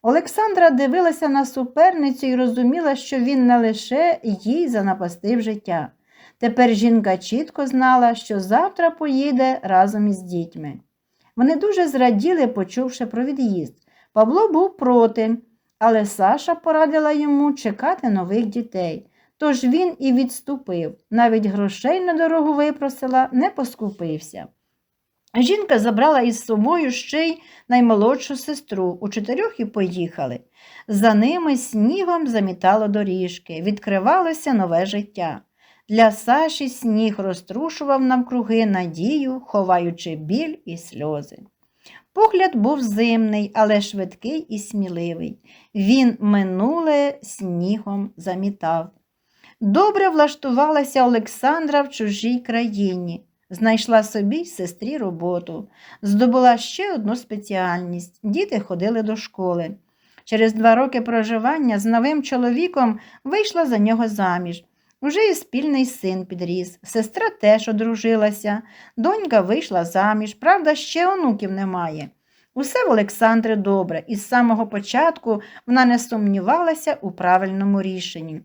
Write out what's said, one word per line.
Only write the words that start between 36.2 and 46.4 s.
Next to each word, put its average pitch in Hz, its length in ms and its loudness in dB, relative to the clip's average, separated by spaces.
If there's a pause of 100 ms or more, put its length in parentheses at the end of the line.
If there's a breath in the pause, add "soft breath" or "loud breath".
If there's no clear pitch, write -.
сніг 220 480 -2
розтрушував 262 840 -4
навкруги 247 640 0
надію, 214 800 -2
ховаючи 175 720 0
біль 214 400 -4 (100)
і 170 120 -12
сльози. - 600 -10 (760 soft breath)
Погляд 381 420 4
був 262 260 2
зимний, 214 760 0
але 214 260 4
швидкий 208 580 -8
і 214 200 -10
сміливий. 170 800 -6 (360 soft breath)
Він 233 440 4
минуле 269 1000 2